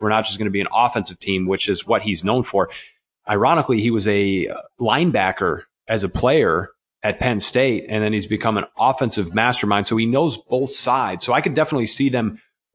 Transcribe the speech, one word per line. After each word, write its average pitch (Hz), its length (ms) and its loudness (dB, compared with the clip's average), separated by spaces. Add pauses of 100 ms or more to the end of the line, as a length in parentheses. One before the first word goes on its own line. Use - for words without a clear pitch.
We're 107 80 0
not 110 160 2
just 98 120 -6
gonna 107 140 -2
be 101 100 0
an 92 120 -4
offensive 113 460 0
team, 92 280 -2
which 95 220 -2
is 92 180 -4
what 110 160 2
he's 92 200 -2
known 120 200 2
for. - 260 0 (580)
Ironically, 120 520 2
he 113 100 2
was 107 180 0
a 98 420 2 (320)
linebacker 107 800 0 (240)
as 110 160 0
a 92 60 -2
player 104 600 2 (340)
at 104 160 -2
Penn 120 200 0
State, 127 480 0
and 107 160 -2
then 107 80 0
he's 104 160 -2
become 107 300 -2
an 95 80 -2 (120)
offensive 107 560 0
mastermind. 107 540 2
So 113 80 0
he 113 100 2
knows 135 300 0
both 131 360 -4
sides. 120 520 -2
So 123 80 -2
I 131 80 4
could 156 140 -2
definitely 143 340 0
see 139 220 0
them 113 320 -2 (340)